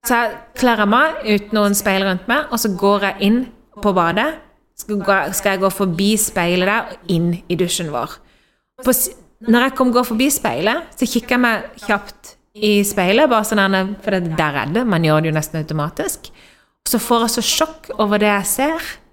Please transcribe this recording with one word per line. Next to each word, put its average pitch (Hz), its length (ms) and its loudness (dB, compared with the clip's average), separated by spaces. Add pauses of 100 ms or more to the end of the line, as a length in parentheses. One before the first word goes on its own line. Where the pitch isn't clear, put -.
Så 247 120 0
jeg 233 200 -2 (200)
kler 233 300 2
meg 277 380 2
uten 208 320 0
noen 202 200 2
speil 196 280 0
rundt 185 240 -2
meg, 294 220 0
og 247 100 -4
så 214 160 -2
går 202 300 2
jeg 190 160 -2
inn 214 180 4 (440)
på 202 100 2
badet, 185 380 2 (480)
skal 208 240 -6
gå, 196 120 2 (180)
skal - 180 -2
jeg 190 100 -2
gå 196 80 2
forbi 190 460 0
speilet 180 500 0
der 208 220 0
og - 240 -18
inn 170 180 2 (140)
i 180 120 -4
dusjen 175 360 -2
vår. 127 220 -6 (680)
På 254 160 0
s-, - 140 -2 (320)
når 240 260 4
jeg 262 80 -2
kom, 254 160 2
går 247 160 2
forbi 240 240 2
speilet, 208 540 -2 (100)
så 262 100 0
kikker 233 300 -2
jeg 247 80 2
meg 226 220 0 (180)
kjapt - 520 -6 (180)
i 208 300 2
speilet, 202 460 2
bare 214 160 2
sånn 208 160 0
her, 190 380 0
for 202 160 -2
det, 175 240 -2
der 151 240 0
er 143 100 -4
det, 240 140 0
man 165 180 2
gjør 156 160 4
det 160 80 0
jo 156 60 0
nesten 156 260 -4
automatisk. 156 680 -6 (540)
Så - 140 0
får 233 280 2
jeg 226 80 -2
så 233 100 -2
sjokk - 540 -2
over 208 200 2
det 208 120 4
jeg 196 160 0
ser 311 400 -2 (260)